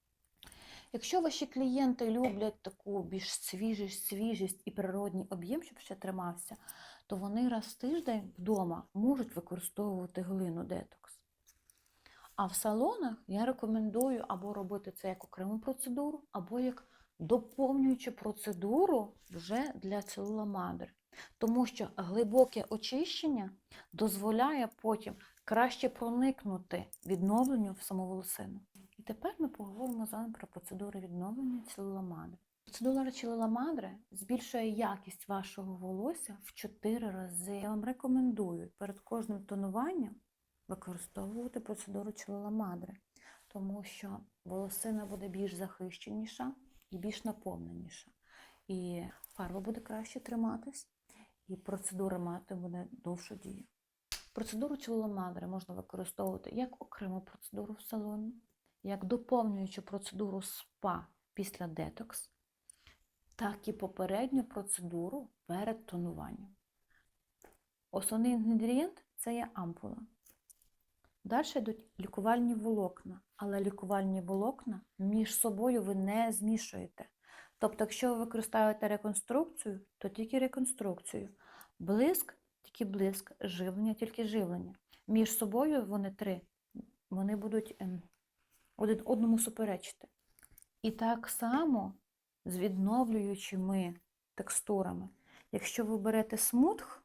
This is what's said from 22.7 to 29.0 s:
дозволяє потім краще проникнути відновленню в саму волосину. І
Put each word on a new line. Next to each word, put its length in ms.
дозволяє 800
потім 340
краще 440
проникнути 960
відновленню 680
в 80
саму 260
волосину. 520
І 60